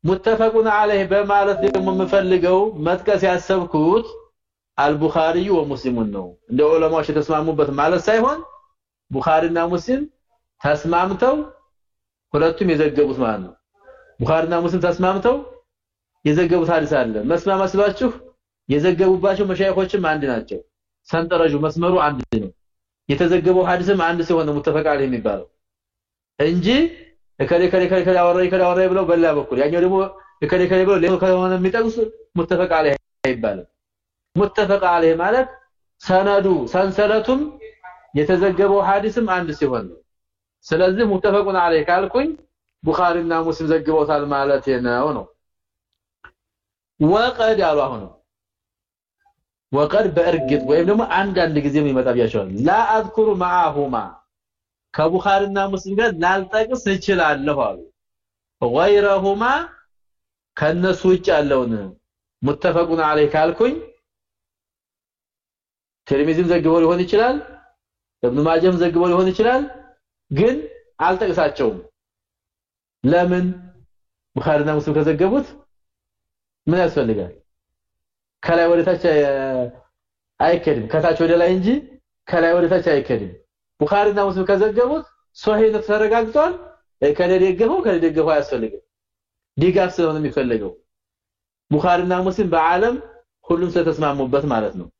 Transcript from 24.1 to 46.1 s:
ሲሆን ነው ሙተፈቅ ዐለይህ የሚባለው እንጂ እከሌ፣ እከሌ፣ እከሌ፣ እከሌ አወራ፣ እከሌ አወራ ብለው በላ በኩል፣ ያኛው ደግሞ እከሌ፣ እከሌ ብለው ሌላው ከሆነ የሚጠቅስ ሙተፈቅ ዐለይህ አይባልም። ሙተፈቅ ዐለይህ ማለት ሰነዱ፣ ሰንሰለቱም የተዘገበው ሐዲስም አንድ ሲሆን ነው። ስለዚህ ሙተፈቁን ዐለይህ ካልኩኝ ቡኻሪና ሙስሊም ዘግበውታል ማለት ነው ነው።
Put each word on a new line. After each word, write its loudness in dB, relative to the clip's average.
ሲሆን 0
ነው -4
ሙተፈቅ -2
ዐለይህ 0
የሚባለው -4
እንጂ 0
እከሌ፣ 0
እከሌ፣ 2
እከሌ፣ 0
እከሌ 2
አወራ፣ 2
እከሌ 2
አወራ 2
ብለው 0
በላ 2
በኩል፣ -2
ያኛው 0
ደግሞ 2
እከሌ፣ 0
እከሌ 2
ብለው 2
ሌላው 0
ከሆነ 2
የሚጠቅስ -2
ሙተፈቅ -2
ዐለይህ 2
አይባልም። -4
ሙተፈቅ 0
ዐለይህ 4
ማለት 0
ሰነዱ፣ 2
ሰንሰለቱም 0
የተዘገበው 2
ሐዲስም 0
አንድ -2
ሲሆን -2
ነው። -18
ስለዚህ 2
ሙተፈቁን 0
ዐለይህ 2
ካልኩኝ 0
ቡኻሪና 0
ሙስሊም -4
ዘግበውታል 0
ማለት 0
ነው 0
ነው። -6